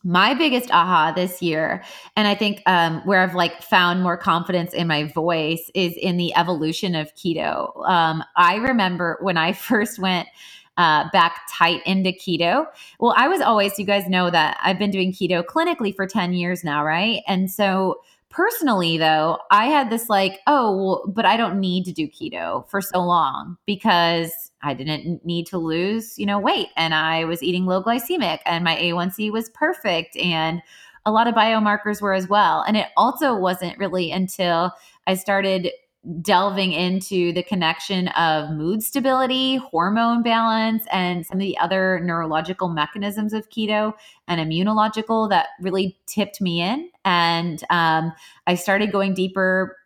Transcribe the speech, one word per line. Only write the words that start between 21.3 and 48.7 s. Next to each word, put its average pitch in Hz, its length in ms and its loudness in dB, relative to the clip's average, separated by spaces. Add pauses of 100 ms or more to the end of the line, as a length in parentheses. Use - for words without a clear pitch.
don't 202 240 0
need 185 240 0
to 180 80 -10
do 151 160 -4
keto," 90 600 -8
for 196 100 -2
so 185 200 -2
long 170 680 0
because 170 680 2 (300)
I 143 100 -4
didn't 151 540 -6
need 170 220 -4
to 185 100 -6
lose, 180 600 -4
you 208 60 -4
know, 202 140 0
weight, 226 380 0
and 160 180 0
I 160 300 0
was 165 180 -4
eating 180 240 0
low 185 160 0
glycemic, 233 640 -2
and 170 180 -2
my 165 140 0
A 170 160 0
one 180 160 -2
C 214 200 -4
was 220 200 -4
perfect, 196 680 -2
and 165 460 -2 (420)
a 214 60 2
lot 226 180 2
of 226 60 0
biomarkers 214 680 2
were 202 140 0
as 185 140 -2
well. 190 380 2
And 214 100 2
it 202 100 0 (100)
also 254 380 2
wasn't 180 440 -2
really 180 340 -4
until 175 600 0 (340)
I 190 80 2
started 190 560 0 (520)
delving 190 500 2
into 180 600 0
the 175 80 -2
connection 180 680 -2
of 156 420 0
mood 165 320 -2
stability, 262 720 0
hormone 233 680 0
balance, 226 680 0
and 180 360 -2
some - 100 -6
of 185 40 0
the 196 180 -2
other 185 420 2
neurological 170 680 -2
mechanisms 202 640 -4
of 214 160 -6
keto 214 420 -2 (340)
and 170 140 -2
immunological 214 880 0
that - 200 2 (120)
really 185 460 -2
tipped - 340 -4
me 170 220 0
in. 269 260 -2 (160)
And, 170 640 0
um, 165 440 2 (340)
I 180 80 2
started 196 380 0